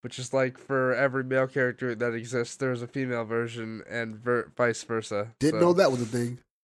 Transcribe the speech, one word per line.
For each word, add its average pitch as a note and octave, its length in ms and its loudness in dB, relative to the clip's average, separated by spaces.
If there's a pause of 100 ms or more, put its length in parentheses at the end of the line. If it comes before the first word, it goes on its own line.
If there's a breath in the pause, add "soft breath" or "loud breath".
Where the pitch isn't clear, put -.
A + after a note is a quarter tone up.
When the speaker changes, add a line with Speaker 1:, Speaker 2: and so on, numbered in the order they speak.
Speaker 1:
which - 180 -12
is, B2 140 -8
like, C3 260 0
for C3 340 0
every C3 300 2
male C3 240 2
character B2+ 480 -2
that A#2+ 180 -2
exists, A#2 420 -4
there's B2+ 280 -2
a A#2+ 40 -10
female B2 380 -4
version, A2+ 640 -4
and A2+ 260 -6
ver-, A#2+ 400 0
vice A#2+ 280 2
versa. G#2+ 460 -4 (100)
Speaker 2:
Didn't D3+ 220 2
Speaker 1:
So, F3 40 8
Speaker 2:
know F3 80 8
that F3 180 6
was B2 120 -2
a - 20 -2
thing. A#2+ 320 -4 (260)